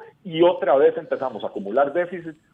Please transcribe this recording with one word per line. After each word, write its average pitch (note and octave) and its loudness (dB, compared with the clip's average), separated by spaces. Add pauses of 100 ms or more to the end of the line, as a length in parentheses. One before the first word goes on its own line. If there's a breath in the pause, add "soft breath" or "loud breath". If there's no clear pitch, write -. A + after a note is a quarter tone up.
(240 loud breath)
y D#3+ -4
otra F3 4
vez D#3+ 4
empezamos B2+ -6
a G#2 -8
acumular A2+ -2
déficit F3 -6 (180)